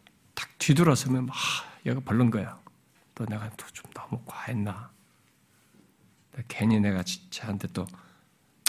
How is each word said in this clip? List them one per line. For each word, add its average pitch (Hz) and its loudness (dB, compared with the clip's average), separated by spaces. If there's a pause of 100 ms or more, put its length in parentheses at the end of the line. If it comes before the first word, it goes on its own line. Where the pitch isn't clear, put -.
(340)
딱 - -8 (100)
뒤돌아서면 131 6
막, 131 -6
"아, - -4
얘가 123 -2
별론 120 4
거야. 101 -4 (540)
너 113 -6
내가 107 -6
또 - -16
좀 - -18
너무 - -10
과했나? 104 -6 (1400)
내가 127 -10
괜히 110 2
내가 101 2
지-, - -8
쟤한테 101 -8
또 - -6 (840)